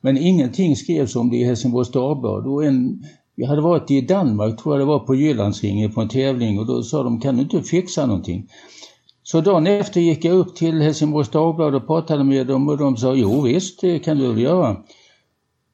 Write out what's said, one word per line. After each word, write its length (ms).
men 180
ingenting 580
skrevs 400
om 140
det 60
i 80
Helsingborgs 460
Dagblad. 560
Och 180
en, 380
jag 140
hade 140
varit 280
i 100
Danmark, 600
tror 120
jag 60
det 40
var, 140
på 160
Jyllandsringen 760
på 80
en 80
tävling, 500
och 80
då 160
sa 200
de, 180
"Kan 160
du 60
inte 200
fixa 440
någonting?" 420
Så 180
dagen 260
efter 340
gick 240
jag 100
upp 220
till 240
Helsingborgs 500
Dagblad 440
och 120
pratade 380
med 220
dem, 220
och 100
de 180
sa, 180
"Jo 260
visst, 400
det 180
kan 200
du 100
väl 120
göra." 360